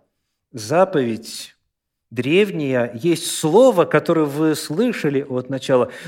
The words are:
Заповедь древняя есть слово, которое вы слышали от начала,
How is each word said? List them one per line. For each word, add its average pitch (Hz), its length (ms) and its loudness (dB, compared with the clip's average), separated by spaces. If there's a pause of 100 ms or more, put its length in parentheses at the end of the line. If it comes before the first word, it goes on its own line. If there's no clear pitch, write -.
(520)
Заповедь 131 1040 -2 (560)
древняя 135 840 0
есть 160 320 -2
слово, 185 600 4
которое 156 400 2
вы 151 300 0
слышали 156 680 -2
от 127 260 -6
начала, 131 420 0 (160)